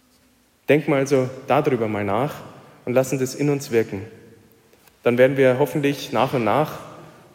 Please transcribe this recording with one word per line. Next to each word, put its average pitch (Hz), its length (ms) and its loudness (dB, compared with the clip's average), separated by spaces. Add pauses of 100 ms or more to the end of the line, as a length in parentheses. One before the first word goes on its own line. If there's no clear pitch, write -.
(680)
Denkt 147 180 2
mal 143 120 2
also 131 300 0 (160)
darüber 131 420 0
mal 104 160 -4
nach, 110 300 -2 (520)
und 123 80 -4
lassen 131 260 0
das 127 160 -4
in 147 140 0
uns 139 220 -4
wirken. 110 300 0 (1000)
Dann 120 140 2
werden 131 200 6
wir 127 220 4
hoffentlich 143 520 -2
nach 123 220 0
und 123 100 0
nach 120 360 0 (560)